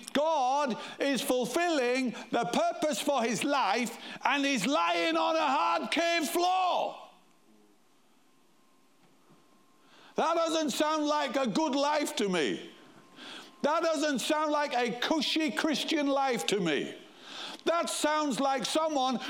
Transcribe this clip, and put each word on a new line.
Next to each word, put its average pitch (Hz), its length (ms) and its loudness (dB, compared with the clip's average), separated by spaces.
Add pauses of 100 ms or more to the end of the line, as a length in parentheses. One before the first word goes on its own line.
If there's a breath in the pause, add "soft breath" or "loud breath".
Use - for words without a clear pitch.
(140)
"God 277 640 2 (200 loud breath)
is 277 240 0
fulfilling 254 920 0 (160 loud breath)
the 233 140 0
purpose 311 560 0
for 277 200 0
his 233 220 0
life, 254 540 0 (260 loud breath)
and 277 220 2
he's 262 200 0
lying 330 520 2
on 320 180 2
a 320 100 2
hard 320 460 0
cave 339 380 0
floor"? 359 640 0 (3250 loud breath)
That 311 200 2
doesn't 320 340 0
sound 302 380 0
like 294 280 0
a 269 120 2
good 269 280 0
life 294 420 0
to 208 120 0
me. 151 320 0 (1000 loud breath)
That 320 220 2
doesn't 302 360 0
sound 302 320 0
like 294 220 0
a 240 180 0
cushy 311 600 0
Christian 294 560 0
life 269 400 0
to 202 140 0
me. 147 320 0 (720 loud breath)
That 330 240 2
sounds 302 500 0
like 269 260 0
someone 277 540 0 (100)